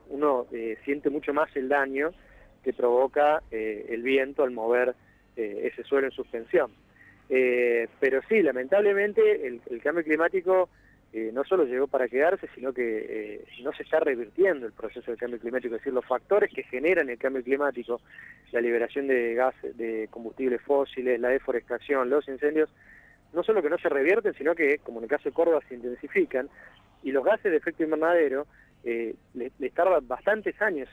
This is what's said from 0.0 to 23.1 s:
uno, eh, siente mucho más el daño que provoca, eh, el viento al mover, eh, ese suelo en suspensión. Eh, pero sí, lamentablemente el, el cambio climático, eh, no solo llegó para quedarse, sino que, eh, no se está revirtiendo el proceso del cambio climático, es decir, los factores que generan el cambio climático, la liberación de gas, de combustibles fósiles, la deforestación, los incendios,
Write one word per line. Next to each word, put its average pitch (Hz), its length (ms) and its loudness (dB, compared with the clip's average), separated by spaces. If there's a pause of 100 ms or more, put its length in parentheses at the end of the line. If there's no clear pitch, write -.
uno, 139 460 0
eh, 113 320 -6
siente 143 240 -2
mucho 143 240 -4
más 151 240 -2
el 131 100 -4
daño 139 440 0 (520)
que 131 80 -2
provoca, 135 800 2
eh, 110 380 -6
el 117 140 -6
viento 135 400 2
al 127 80 0
mover, 120 440 0 (400)
eh, 110 340 -4
ese 120 140 -14
suelo 135 240 0
en 127 60 -8
suspensión. 120 580 -2 (580)
Eh, 123 600 2 (100)
pero 135 300 2
sí, 220 120 6
lamentablemente 196 1080 2
el, 120 120 -8 (100)
el 117 120 -8
cambio 160 240 0
climático, 175 640 2 (420)
eh, 110 220 -6
no 131 100 -2
solo 180 220 2
llegó 127 220 0
para 127 200 0
quedarse, 151 480 0
sino 131 160 -6
que, 117 380 -2
eh, 107 360 -10 (180)
no 143 100 -6
se - 100 -10
está 160 160 2
revirtiendo 139 640 0
el 110 60 -8
proceso 117 400 -10
del 113 80 -6
cambio 120 220 -8
climático, 120 340 -4
es 107 60 -6
decir, 135 120 -4
los 127 120 -2
factores 190 480 0
que 135 100 -8
generan 151 460 0
el 120 80 -8
cambio 135 260 -4
climático, 127 560 -2 (540)
la 120 80 0
liberación 120 460 0
de 120 260 2
gas, 127 280 0
de 113 480 -6
combustibles 117 520 -4
fósiles, 131 580 0
la 120 100 0
deforestación, 127 800 -2
los 143 200 2
incendios, 147 400 0 (640)